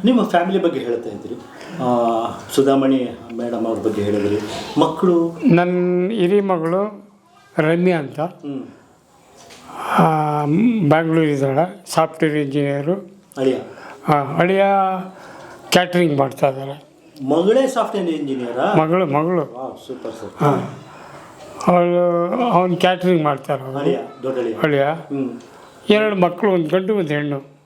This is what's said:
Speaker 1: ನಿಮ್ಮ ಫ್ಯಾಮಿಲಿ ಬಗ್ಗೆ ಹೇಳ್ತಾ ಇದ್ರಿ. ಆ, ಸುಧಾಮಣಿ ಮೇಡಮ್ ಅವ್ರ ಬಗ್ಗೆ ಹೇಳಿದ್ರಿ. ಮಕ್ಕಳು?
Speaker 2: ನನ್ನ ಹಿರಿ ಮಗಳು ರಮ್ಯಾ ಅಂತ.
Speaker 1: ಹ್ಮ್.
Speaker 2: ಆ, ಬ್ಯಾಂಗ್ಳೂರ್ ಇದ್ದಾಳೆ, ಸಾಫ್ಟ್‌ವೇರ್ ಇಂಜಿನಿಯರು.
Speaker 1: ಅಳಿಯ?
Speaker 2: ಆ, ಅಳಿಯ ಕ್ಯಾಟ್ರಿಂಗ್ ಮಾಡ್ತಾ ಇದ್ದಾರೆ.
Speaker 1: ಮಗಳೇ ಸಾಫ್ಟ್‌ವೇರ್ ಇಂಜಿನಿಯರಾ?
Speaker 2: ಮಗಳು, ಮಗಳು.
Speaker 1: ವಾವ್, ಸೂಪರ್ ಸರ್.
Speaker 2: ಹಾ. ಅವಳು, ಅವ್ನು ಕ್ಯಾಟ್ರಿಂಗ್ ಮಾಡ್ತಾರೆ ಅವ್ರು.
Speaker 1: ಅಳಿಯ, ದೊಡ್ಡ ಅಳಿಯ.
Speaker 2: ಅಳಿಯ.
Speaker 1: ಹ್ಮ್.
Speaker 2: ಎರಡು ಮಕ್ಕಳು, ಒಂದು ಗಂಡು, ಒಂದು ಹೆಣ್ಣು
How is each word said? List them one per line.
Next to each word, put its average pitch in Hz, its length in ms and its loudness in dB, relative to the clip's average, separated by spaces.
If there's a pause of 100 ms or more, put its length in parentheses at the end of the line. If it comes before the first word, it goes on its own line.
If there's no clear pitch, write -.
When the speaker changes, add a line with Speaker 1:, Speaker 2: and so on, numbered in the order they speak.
Speaker 1:
ನಿಮ್ಮ 233 180 6
ಫ್ಯಾಮಿಲಿ 185 400 0
ಬಗ್ಗೆ 147 180 0
ಹೇಳ್ತಾ 117 300 -4
ಇದ್ರಿ. 104 240 -10 (480)
ಆ, 127 40 -2 (680)
ಸುಧಾಮಣಿ 135 540 2 (240)
ಮೇಡಮ್ 117 340 -4
ಅವ್ರ 113 120 -2
ಬಗ್ಗೆ 101 240 -2
ಹೇಳಿದ್ರಿ. 104 360 0 (420)
ಮಕ್ಕಳು? 170 520 2 (120)
Speaker 2:
ನನ್ನ 180 680 2
ಹಿರಿ 202 300 2
ಮಗಳು 190 720 -2 (460)
ರಮ್ಯಾ 170 400 2
ಅಂತ. 135 220 -8
Speaker 1:
ಹ್ಮ್. 147 420 -8 (1400)
Speaker 2:
ಆ, 165 60 6 (840)
ಬ್ಯಾಂಗ್ಳೂರ್ 160 380 4
ಇದ್ದಾಳೆ, 143 680 -2
ಸಾಫ್ಟ್‌ವೇರ್ 160 420 0
ಇಂಜಿನಿಯರು. 143 720 -2 (260)
Speaker 1:
ಅಳಿಯ? 131 220 0 (500)
Speaker 2:
ಆ, 156 40 4
ಅಳಿಯ 165 520 2 (1040)
ಕ್ಯಾಟ್ರಿಂಗ್ 175 480 2
ಮಾಡ್ತಾ 139 300 0
ಇದ್ದಾರೆ. 135 360 -8 (400)
Speaker 1:
ಮಗಳೇ 190 420 2
ಸಾಫ್ಟ್‌ವೇರ್ 196 440 -2
ಇಂಜಿನಿಯರಾ? 135 640 -4
Speaker 2:
ಮಗಳು, 165 320 2
ಮಗಳು. 156 300 0
Speaker 1:
ವಾವ್, 127 500 -8
ಸೂಪರ್ 113 260 -10
ಸರ್. - 240 -14
Speaker 2:
ಹಾ. - 420 0 (880)
ಅವಳು, 175 760 2
ಅವ್ನು 185 340 2
ಕ್ಯಾಟ್ರಿಂಗ್ 180 480 2
ಮಾಡ್ತಾರೆ 139 380 -2
ಅವ್ರು. 131 160 -8
Speaker 1:
ಅಳಿಯ, 143 200 0 (240)
ದೊಡ್ಡ 131 160 -4
ಅಳಿಯ. 113 240 -4
Speaker 2:
ಅಳಿಯ. 143 200 2
Speaker 1:
ಹ್ಮ್. 139 580 -4 (500)
Speaker 2:
ಎರಡು 208 260 4
ಮಕ್ಕಳು, 175 360 2
ಒಂದು 170 160 0
ಗಂಡು, 185 280 0
ಒಂದು 175 120 -2
ಹೆಣ್ಣು 147 420 -4 (160)